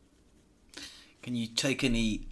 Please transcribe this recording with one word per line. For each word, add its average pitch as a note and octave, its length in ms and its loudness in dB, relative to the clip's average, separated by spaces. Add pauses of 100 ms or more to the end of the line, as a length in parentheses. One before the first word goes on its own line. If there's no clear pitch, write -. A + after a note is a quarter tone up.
(1200)
Can B2 120 -6
you A#2 120 0
take C3+ 380 0
any, A2+ 480 2